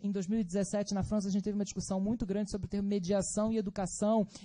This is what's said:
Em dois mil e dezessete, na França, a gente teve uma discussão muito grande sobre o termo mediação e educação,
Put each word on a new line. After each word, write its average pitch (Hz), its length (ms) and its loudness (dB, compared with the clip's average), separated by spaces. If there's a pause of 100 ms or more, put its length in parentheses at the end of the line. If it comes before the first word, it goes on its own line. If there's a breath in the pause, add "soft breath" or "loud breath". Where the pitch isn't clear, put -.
Em 202 80 0
dois 196 160 -2
mil 220 140 0
e 208 40 0
dezessete, 202 480 0
na 190 120 0
França, 208 240 0
a - 20 0
gente 190 140 2
teve 208 100 0
uma 202 100 0
discussão 190 360 -4
muito 220 260 0
grande 202 240 0
sobre 190 160 -4
o - 20 -8
termo 202 200 -2
mediação 202 640 2
e 226 60 0
educação, 208 680 2 (180 loud breath)